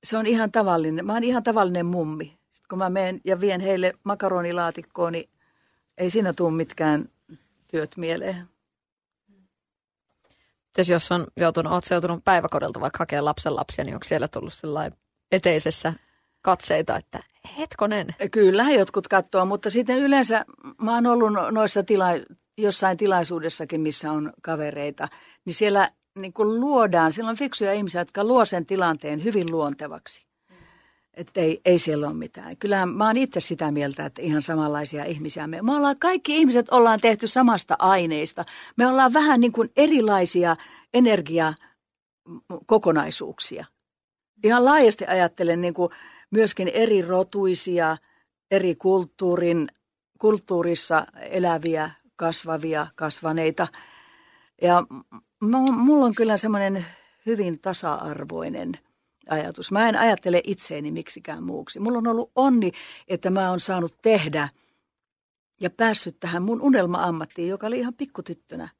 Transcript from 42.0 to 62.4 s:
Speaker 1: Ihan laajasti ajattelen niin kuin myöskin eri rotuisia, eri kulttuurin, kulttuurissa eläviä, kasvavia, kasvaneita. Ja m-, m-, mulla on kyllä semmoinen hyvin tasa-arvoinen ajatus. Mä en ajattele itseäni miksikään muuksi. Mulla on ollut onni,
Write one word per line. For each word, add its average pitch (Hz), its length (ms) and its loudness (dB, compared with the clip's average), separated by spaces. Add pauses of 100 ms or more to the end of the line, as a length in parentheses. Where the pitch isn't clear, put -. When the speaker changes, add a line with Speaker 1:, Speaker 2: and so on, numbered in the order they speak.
Speaker 1:
Ihan 240 220 6
laajasti 262 400 6
ajattelen 175 560 0
niin 175 120 -2
kuin 175 160 0 (420)
myöskin 202 360 0
eri 214 340 2
rotuisia, 180 960 0 (540)
eri 185 240 2
kulttuurin, 175 920 0 (520)
kulttuurissa 170 840 0 (160)
eläviä, 165 680 -2 (240)
kasvavia, 160 800 -4
kasvaneita. 160 720 -4 (960)
Ja 175 280 4
m-, 120 280 -18 (240)
m-, 262 320 2
mulla 262 320 6
on 220 100 2
kyllä 220 220 2
semmoinen 196 480 -2 (400)
hyvin 202 340 -2
tasa-arvoinen 160 1120 -8 (560)
ajatus. 165 420 -6
Mä 220 180 2
en 214 60 0
ajattele 190 480 2
itseäni 151 480 -8
miksikään 160 520 -12
muuksi. - 360 -12
Mulla 233 180 -2
on 233 100 -2
ollut 226 280 -2
onni, 247 360 4 (360)